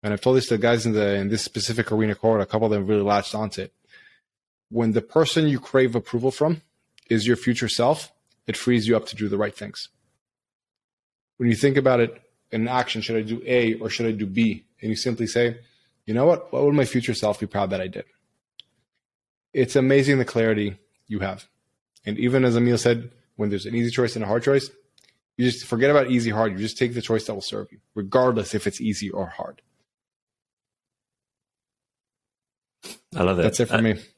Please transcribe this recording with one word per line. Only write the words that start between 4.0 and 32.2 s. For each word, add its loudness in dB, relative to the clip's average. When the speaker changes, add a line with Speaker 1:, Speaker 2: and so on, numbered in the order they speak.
Speaker 1:
When 0
the 2
person 2
you 0
crave 2
approval -2
from -2
is 0
your 4
future -2
self, 0
it -6
frees 0
you 4
up -2
to -16
do -4
the -4
right -4
things. -14
When 0
you 6
think 2
about 4
it, 0
an -2
action, -2
should -4
I 0
do -6
A 2
or -6
should -4
I 0
do -4
B? 0
And -6
you -2
simply -4
say, 0
"You -4
know 2
what? 2
What 0
would 4
my 4
future -2
self -2
be -6
proud -2
that -2
I -6
did?" -12
It's 0
amazing 4
the 2
clarity 0
you -6
have. -8
And -6
even 2
as 4
Emil 4
said, 0
when -2
there's -6
an -8
easy -2
choice -2
and -4
a -8
hard 0
choice, 2
you 2
just -8
forget 2
about 4
easy, 2
hard. 0
You -8
just -6
take 0
the -6
choice -2
that -8
will -10
serve -10
you, -20
regardless 0
if -2
it's -6
easy -4
or -6
hard. -14